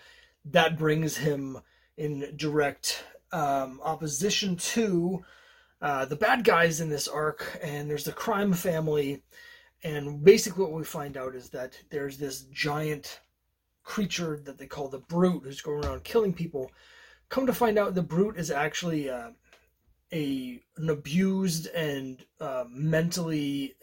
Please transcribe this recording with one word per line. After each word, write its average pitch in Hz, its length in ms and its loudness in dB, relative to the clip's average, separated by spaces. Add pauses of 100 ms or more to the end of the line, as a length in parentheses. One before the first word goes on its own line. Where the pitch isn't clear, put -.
(440)
That 160 340 4
brings 156 380 2
him 139 420 -2 (380)
in 143 400 -6
direct, 151 680 0 (280)
um, 139 500 0
opposition 160 760 0
to, 180 680 0 (580)
uh, 139 220 0
the 143 100 -4
bad 220 300 2
guys 170 360 6
in 160 80 -2
this 147 200 -2
arc. 151 520 -4
And 147 300 -6
there's 147 140 -4
the 156 80 -6
crime 202 400 0
family. 156 720 0 (580)
And 147 400 -6
basically 190 400 8
what 156 100 -2
we 156 120 -6
find 143 320 -8
out 131 180 -8
is 123 160 -14
that 127 260 -10 (140)
there's 139 260 -4
this 139 260 -6 (100)
giant 151 680 -4 (640)
creature 165 600 -2
that 139 120 -14
they 135 100 -14
call 143 200 -8
the 135 140 -8
Brute 175 420 4
who's 135 180 -12
going 147 240 -4
around 135 200 -4
killing 214 280 4
people. 160 380 -4 (580)
Come 262 200 0
to 247 40 4
find 220 240 4
out, 196 200 2
the 175 60 2
Brute 185 340 2
is 160 160 -4
actually, 151 580 -2
uh, 120 200 -8 (840)
a, 135 500 -4 (140)
an 160 140 -2
abused 170 840 0
and, 139 500 -4 (160)
uh, 131 300 -4
mentally, 156 1120 0